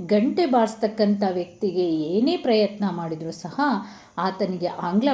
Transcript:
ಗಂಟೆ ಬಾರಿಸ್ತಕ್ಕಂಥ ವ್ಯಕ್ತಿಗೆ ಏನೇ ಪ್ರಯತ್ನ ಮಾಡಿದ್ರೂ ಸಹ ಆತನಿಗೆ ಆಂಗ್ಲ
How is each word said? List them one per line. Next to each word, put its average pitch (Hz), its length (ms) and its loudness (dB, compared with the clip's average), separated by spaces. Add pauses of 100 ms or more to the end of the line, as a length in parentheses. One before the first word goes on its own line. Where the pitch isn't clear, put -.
ಗಂಟೆ 247 400 2
ಬಾರಿಸ್ತಕ್ಕಂಥ 214 840 0
ವ್ಯಕ್ತಿಗೆ 180 600 -2
ಏನೇ 180 460 2
ಪ್ರಯತ್ನ 214 540 2
ಮಾಡಿದ್ರೂ 165 400 -6
ಸಹ 170 300 -8 (580)
ಆತನಿಗೆ 180 480 -2
ಆಂಗ್ಲ 175 480 2